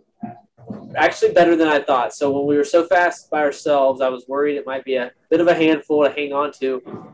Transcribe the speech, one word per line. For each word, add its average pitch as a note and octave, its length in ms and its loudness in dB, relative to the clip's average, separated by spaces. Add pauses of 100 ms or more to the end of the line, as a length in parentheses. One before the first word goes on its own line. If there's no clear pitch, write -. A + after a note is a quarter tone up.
(960)
Actually F3+ 380 0
better E3+ 220 6
than D#3+ 120 2
I D3 120 2
thought. B2 340 0
So C#3+ 180 -2
when C#3 140 -2
we D3 100 2
were C#3+ 80 4
so E3 220 2
fast F3 440 0
by D3+ 120 -2
ourselves, C#3 600 0
I C3 60 0
was B2+ 200 -6
worried C#3+ 280 -2
it C#3+ 100 -8
might C3 200 -8
be C3 100 -2
a B2 160 -4 (180)
bit E3 120 2
of E3+ 60 0
a E3+ 60 6
handful D#3 520 2
to C3+ 60 0
hang C#3+ 200 -6
on C#3+ 300 -2
to. C3 200 -2 (320)